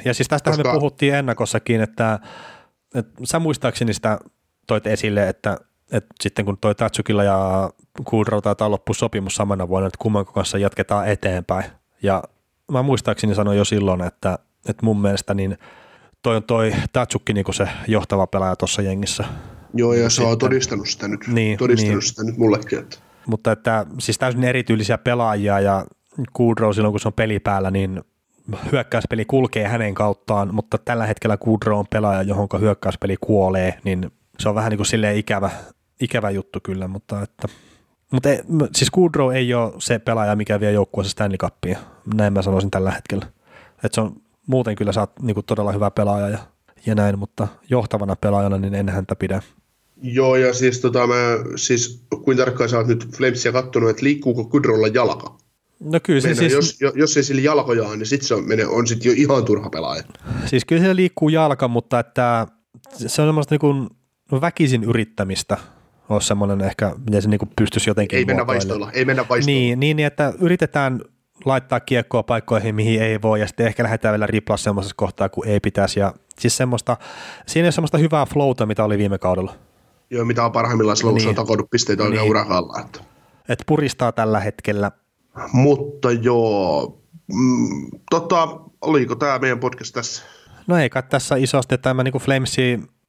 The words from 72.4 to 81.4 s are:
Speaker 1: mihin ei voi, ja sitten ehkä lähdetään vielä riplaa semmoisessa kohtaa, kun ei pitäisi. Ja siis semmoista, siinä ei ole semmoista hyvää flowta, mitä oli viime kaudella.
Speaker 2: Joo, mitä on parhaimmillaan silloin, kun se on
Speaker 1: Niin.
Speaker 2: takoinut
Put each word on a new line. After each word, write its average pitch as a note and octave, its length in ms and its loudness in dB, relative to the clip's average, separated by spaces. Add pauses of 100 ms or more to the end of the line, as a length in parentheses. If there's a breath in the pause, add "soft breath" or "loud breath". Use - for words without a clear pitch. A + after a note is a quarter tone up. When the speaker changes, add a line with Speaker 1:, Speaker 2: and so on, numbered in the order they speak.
Speaker 1:
mihin A2 260 2
ei A2 200 0
voi, G#2+ 180 2
ja G#2 80 0
sitten A#2 200 0
ehkä A2+ 160 -2
lähdetään A2 300 0
vielä G#2 140 0
riplaa G#2+ 300 0
semmoisessa G2+ 400 -4
kohtaa, G2 320 -2
kun - 180 -6
ei G#2 120 2
pitäisi. G2+ 400 0
Ja G2 140 0 (260)
siis - 180 0
semmoista, B2 400 -2 (480 loud breath)
siinä E3 200 2
ei - 20 6
ole D#3+ 40 2
semmoista E3 260 0
hyvää D3+ 280 4
flowta, C#3 400 0
mitä G#2+ 180 0
oli G#2 140 2
viime G2+ 200 0
kaudella. F#2 360 -2 (560)
Speaker 2:
Joo, A#2 160 -2
mitä A#2 200 0
on A2+ 60 0
parhaimmillaan A2+ 460 2
silloin, A2+ 160 2
kun A2+ 80 2
se A2 60 2
on A2 40 2
Speaker 1:
Niin. G2 40 0
Speaker 2:
takoinut G#2+ 340 -2